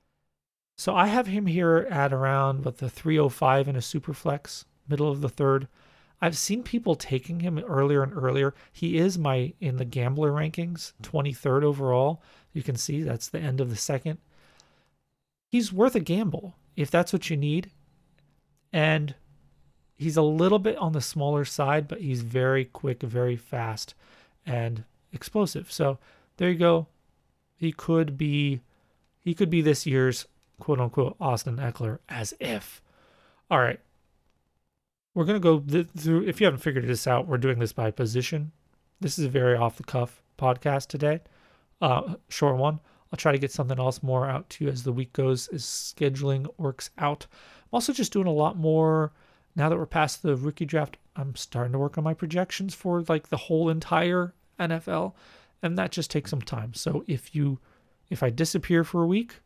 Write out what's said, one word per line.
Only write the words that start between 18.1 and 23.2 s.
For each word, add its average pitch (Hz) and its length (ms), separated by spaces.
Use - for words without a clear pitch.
And 156 440
he's 151 180
a 160 60
little 165 380
bit 220 180
on 165 160
the 147 80
smaller 143 420
side, 147 460
but - 100
he's 135 220
very 131 420
quick, 127 380
very 123 340